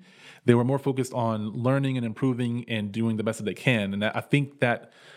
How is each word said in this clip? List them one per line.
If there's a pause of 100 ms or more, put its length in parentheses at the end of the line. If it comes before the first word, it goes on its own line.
(460)
they
were
more
focused
on
learning
and
improving
and
doing
the
best
that
they
can.
And
that,
I
think
that, (260)